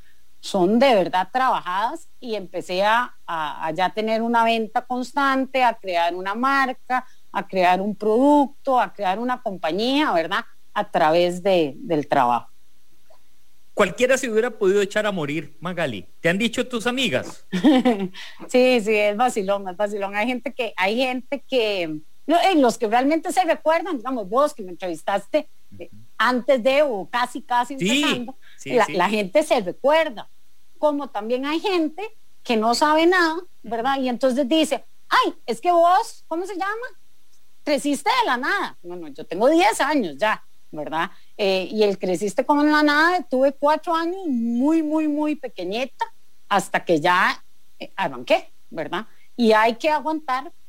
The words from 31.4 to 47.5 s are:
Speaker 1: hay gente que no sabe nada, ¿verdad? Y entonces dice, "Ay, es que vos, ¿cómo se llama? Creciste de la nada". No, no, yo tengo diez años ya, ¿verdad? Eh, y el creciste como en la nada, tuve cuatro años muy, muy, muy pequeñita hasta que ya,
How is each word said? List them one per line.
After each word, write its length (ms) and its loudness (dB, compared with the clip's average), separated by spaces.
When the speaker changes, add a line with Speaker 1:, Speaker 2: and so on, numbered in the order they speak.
Speaker 1:
hay 140 0
gente 420 0
que 140 0
no 180 2
sabe 300 4
nada, 320 4
¿verdad? 360 -2
Y 100 0
entonces 400 2
dice, 340 2
"Ay, 280 2
es 160 -4
que 100 2
vos, 560 4
¿cómo 180 -4
se 100 -8
llama? 320 -4
Creciste 460 0
de 160 4
la 120 0
nada". 460 -2
No, 120 -10
no, 140 -10
yo 160 -12
tengo 240 2
diez 300 4
años 380 0
ya, 260 0
¿verdad? 400 -4
Eh, 340 0
y 120 2
el 160 2
creciste 460 -2
como 160 4
en 100 4
la 120 4
nada, 400 4
tuve 300 2
cuatro 400 0
años 340 -2
muy, 540 2
muy, 260 0
muy 280 0
pequeñita 680 -6
hasta 360 0
que 160 2
ya, 440 2